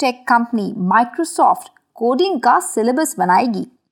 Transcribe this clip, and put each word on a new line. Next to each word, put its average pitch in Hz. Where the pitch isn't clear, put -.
टेक 247
कंपनी 233
Microsoft 240
कोडिंग 262
का 233
सिलेबस 247
बनाएगी। 185